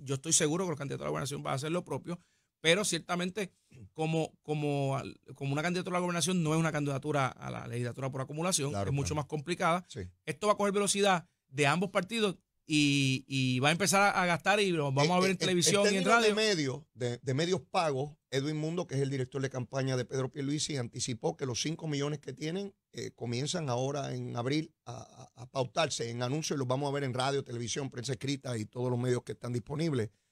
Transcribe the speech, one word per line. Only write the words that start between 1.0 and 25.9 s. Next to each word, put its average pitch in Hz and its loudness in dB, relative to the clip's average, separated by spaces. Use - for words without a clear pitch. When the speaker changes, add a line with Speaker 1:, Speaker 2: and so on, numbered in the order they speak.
Speaker 1:
a - -4
la 147 -2
gobernación 147 -4
van 147 -4
a 135 0
hacer 151 -4
lo 175 -2
propio, - -6
pero 175 4
ciertamente 180 -4
como, 160 0
como, 143 0
al-, - -8
como 139 -4
una 143 0
candidatura 180 -2
a 180 2
la - 0
gobernación 175 2
no 151 2
es 160 4
una 160 2
candidatura 143 0
a - -10
la 113 -8
legislatura 120 -6
por 131 -6
acumulación, 151 -2
Speaker 2:
Claro, 101 -2
Speaker 1:
es 135 0
mucho 139 0
Speaker 2:
claro. 151 -2
Speaker 1:
más 147 -2
complicada. 170 -2
Speaker 2:
Sí. 120 -12
Speaker 1:
Esto - -4
va 208 6
a - 2
coger 202 2
velocidad 196 2
de 139 2
ambos 180 4
partidos 208 0
y, 139 4
y 131 2
va 135 4
a 156 4
empezar 190 4
a, 202 4
a - 2
gastar 180 2
y 196 4
lo 147 0
vamos 143 4
a 180 6
ver 185 4
en 190 4
Speaker 2:
Eh, - 2
eh, 180 -4
Speaker 1:
televisión 185 4
Speaker 2:
en 202 4
Speaker 1:
y - 2
en 185 0
Speaker 2:
términos 226 6
Speaker 1:
radio. 214 6
Speaker 2:
de - -
medios, 180 2
de, 120 -4
de 131 -2
medios 170 2
pagos, 147 -2
Edwin 139 0
Mundo, 160 -2
que 135 -8
es 139 0
el 139 0
director 135 -4
de 131 -2
campaña 131 -2
de 120 -2
Pedro 131 -2
Pierluisi, 147 -4
anticipó 123 -4
que - -6
los 123 -4
cinco 165 -4
millones 147 -2
que 139 -12
tienen, 170 -6
eh, 113 -8
comienzan 139 -2
ahora 135 -2
en 123 -8
abril 147 -2
a, 120 -16
a, 120 -18
a 123 -14
pautarse 135 -2